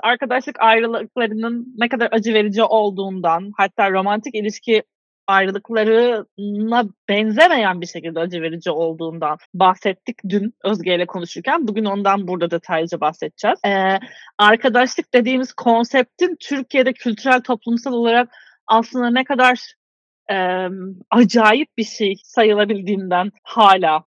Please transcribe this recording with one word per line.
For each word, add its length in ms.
Arkadaşlık 580
ayrılıklarının 1160
ne 120
kadar 220
acı 220
verici 300
olduğundan, 920
hatta 340
romantik 440
ilişki 480
ayrılıklarına 1600
benzemeyen 720
bir 40
şekilde 340
acı 220
verici 300
olduğundan 640
bahsettik 640
dün 240
Özge 320
ile 100
konuşurken. 640
Bugün 180
ondan 420
burada 240
detaylıca 500
bahsedeceğiz. 640
Ee, 340
arkadaşlık 760
dediğimiz 400
konseptin 840
Türkiye'de 540
kültürel, 480
toplumsal 520
olarak 360
aslında 420
ne 140
kadar, 360
em, 680
acayip 680
bir 60
şey 400
sayılabildiğinden 1080
hala, 640